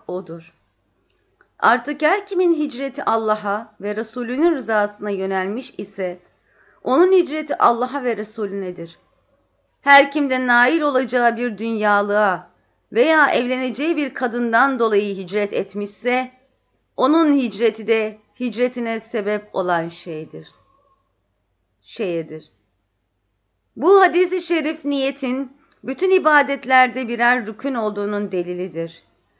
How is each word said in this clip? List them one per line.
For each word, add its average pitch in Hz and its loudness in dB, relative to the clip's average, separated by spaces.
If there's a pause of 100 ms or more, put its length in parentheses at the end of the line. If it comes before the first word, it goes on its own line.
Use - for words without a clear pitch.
odur. 170 -10 (1040)
Artık 254 0
her 381 0
kimin 359 2
hicreti 269 -6
Allah'a 214 -2
ve 202 -4
Resulünün 247 0
rızasına 208 -2
yönelmiş 190 -4
ise 180 -8 (640)
onun 330 4
hicreti 311 0
Allah'a 240 2
ve 240 -2
Resulünedir. 190 -8 (840)
Her 285 6
kimde 262 0
nail 247 4
olacağı 254 0
bir 233 -4
dünyalığa 208 0 (380)
veya 294 4
evleneceği 254 -2
bir 277 -4
kadından 240 0
dolayı 208 0
hicret 196 -4
etmişse 208 -4 (680)
onun 302 4
hicreti 220 0
de 220 0 (200)
hicretine 240 -2
sebep 208 -6
olan 175 -2
şeydir. 160 -14 (1300)
Şeyedir. 165 -6 (1200)
Bu 381 6
hadis-i 359 2
şerif 320 -4
niyetin 269 -4 (260)
bütün 330 -2
ibadetlerde 269 4
birer 240 0
rükün 226 -6
olduğunun 208 -4
delilidir. 175 -6 (360)